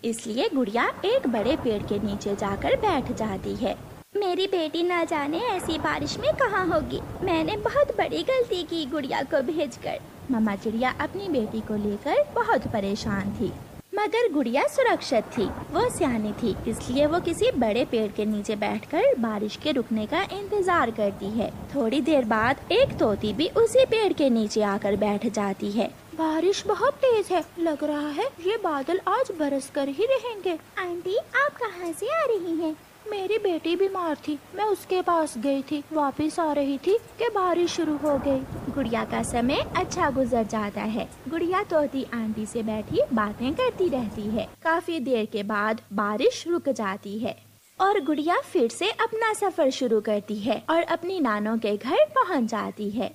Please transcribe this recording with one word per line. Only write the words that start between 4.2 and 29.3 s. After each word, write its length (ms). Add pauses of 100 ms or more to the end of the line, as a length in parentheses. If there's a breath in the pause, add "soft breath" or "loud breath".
बेटी 360
ना 200
जाने 420
ऐसी 340
बारिश 400
में 140
कहाँ 340
होगी, 320 (240)
मैंने 360
बहुत 380
बड़ी 260
गलती 400
की 220
गुड़िया 380
को 200
भेजकर।" 560 (320)
मम्मा 240
चिड़िया 460
अपनी 280
बेटी 320
को 180
लेकर 440 (120)
बहुत 320
परेशान 680
थी, 180 (420)
मगर 400
गुड़िया 340
सुरक्षित 560 (140)
थी, 80
वो 440
सियानी 440
थी, 220 (120)
इसलिए 380
वो 140
किसी 320
बड़े 340
पेड़ 260
के 140
नीचे 300
बैठकर 640
बारिश 360
के 160
रुकने 340
का 160 (120)
इंतजार 580
करती 400
है। 180 (200)
थोड़ी 320
देर 240
बाद 460
एक 260
तोती 360
भी 140 (100)
उसी 280
पेड़ 280
के 160
नीचे 340
आकर 320
बैठ 340
जाती 420
है। 160 (280)
"बारिश 520
बहुत 280
तेज 320
है, 160 (160)
लग 240
रहा 260
है 160 (160)
ये 160
बादल 500
आज 320